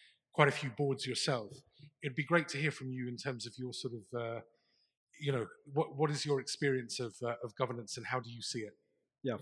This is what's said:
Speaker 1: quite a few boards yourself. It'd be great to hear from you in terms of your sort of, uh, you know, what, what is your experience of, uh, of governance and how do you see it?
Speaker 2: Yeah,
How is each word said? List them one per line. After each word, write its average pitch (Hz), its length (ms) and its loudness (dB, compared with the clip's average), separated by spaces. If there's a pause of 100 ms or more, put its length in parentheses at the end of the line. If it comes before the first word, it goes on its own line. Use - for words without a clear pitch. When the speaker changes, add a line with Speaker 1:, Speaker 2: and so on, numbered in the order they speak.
(320)
Speaker 1:
quite 147 160 10
a 139 40 6
few 139 180 -2
boards 139 360 0
yourself. 117 460 0 (500)
It'd 131 140 -4
be 151 80 0
great 160 240 4
to 139 100 -4
hear 151 120 2
from 131 200 -6
you 127 180 -2
in 123 80 -4
terms 120 300 -4
of 117 120 -10
your 127 140 -4
sort 117 220 -4
of, 117 260 -6
uh, 113 200 -2 (800)
you 143 120 2
know, 117 140 2 (260)
what, 143 240 0
what 147 140 4
is 147 140 -2
your 143 160 4
experience 131 580 0
of, 117 240 -4
uh, 117 120 0 (100)
of 117 120 -8
governance 120 420 -2
and 110 80 -10
how 127 120 -2
do 120 120 -8
you 117 120 -10
see - 180 -4
it? 104 140 -8 (480)
Speaker 2:
Yeah, 120 200 -2